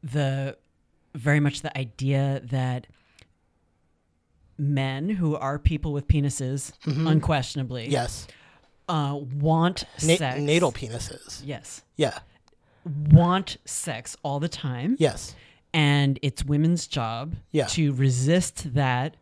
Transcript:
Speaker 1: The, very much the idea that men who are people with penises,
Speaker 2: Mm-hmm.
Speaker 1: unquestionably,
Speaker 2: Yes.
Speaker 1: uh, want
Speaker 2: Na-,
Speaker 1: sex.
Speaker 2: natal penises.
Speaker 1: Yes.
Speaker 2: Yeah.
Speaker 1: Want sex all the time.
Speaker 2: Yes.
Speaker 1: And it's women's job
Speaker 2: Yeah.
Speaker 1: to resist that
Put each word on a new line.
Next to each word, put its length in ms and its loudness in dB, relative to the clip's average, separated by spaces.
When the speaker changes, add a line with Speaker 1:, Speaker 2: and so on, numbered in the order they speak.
Speaker 1:
The, 540 -4
very 260 2
much 220 0
the 160 -8
idea 640 -2
that 440 -4
men 500 -2
who 280 -2
are 220 -6
people 340 -2
with 160 -6
penises, 640 -2
Speaker 2:
Mm-hmm. 220 -2
Speaker 1:
unquestionably, 840 0
Speaker 2:
Yes. 380 -4
Speaker 1:
uh, 300 -2
want 480 2
Speaker 2:
Na-, 140 4
Speaker 1:
sex. 240 -2
Speaker 2:
natal 320 2
penises. 720 -12
Speaker 1:
Yes. 380 -14
Speaker 2:
Yeah. 220 -2
Speaker 1:
Want 800 6
sex 580 -10
all 180 -4
the 80 -2
time. 500 -4
Speaker 2:
Yes. 360 0
Speaker 1:
And 500 4
it's 220 -2
women's 420 2
job 480 -6
Speaker 2:
Yeah. 180 2
Speaker 1:
to 260 2
resist 800 2
that 480 0